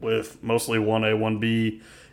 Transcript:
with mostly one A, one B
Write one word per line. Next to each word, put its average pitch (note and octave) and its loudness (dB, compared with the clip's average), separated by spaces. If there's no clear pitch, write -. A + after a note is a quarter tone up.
with A2+ -4
mostly A2+ 0
one A2 2
A, G#2+ 2
one A2 0
B A2+ 0